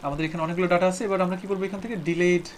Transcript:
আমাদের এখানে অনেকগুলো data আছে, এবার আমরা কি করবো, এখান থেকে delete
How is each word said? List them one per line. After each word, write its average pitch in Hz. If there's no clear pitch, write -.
আমাদের 143
এখানে 165
অনেকগুলো 175
data 175
আছে, 185
এবার 190
আমরা 185
কি 202
করবো, 190
এখান 196
থেকে 233
delete 175